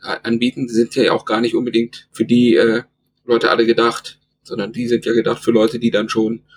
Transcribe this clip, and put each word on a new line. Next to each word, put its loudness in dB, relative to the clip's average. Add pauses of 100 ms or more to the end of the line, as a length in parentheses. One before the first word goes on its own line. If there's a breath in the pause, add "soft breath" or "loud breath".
(220)
anbieten, -2
sind 0
ja 2
auch -2
gar -2
nicht 0
unbedingt -4
für -2
die, 4
äh, 2 (400)
Leute 2
alle 2
gedacht, 0 (240)
sondern -8
die -6
sind 0
ja -2
gedacht -2
für -2
Leute, 2
die 0
dann -2
schon -2 (120 loud breath)